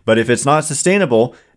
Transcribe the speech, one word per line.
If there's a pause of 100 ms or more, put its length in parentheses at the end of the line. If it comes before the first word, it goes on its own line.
But
if
it's
not
sustainable, (220)